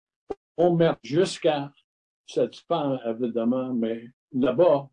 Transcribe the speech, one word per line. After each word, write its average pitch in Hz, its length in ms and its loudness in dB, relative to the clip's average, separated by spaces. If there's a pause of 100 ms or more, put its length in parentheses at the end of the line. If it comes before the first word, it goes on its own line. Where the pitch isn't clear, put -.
(560)
On 170 180 4
met 165 280 4
jusqu'à, 147 680 -2 (540)
ça 131 200 -2
dépend 143 580 -4
évidemment, 120 680 -2
mais 113 340 -4 (240)
là-bas, 139 600 2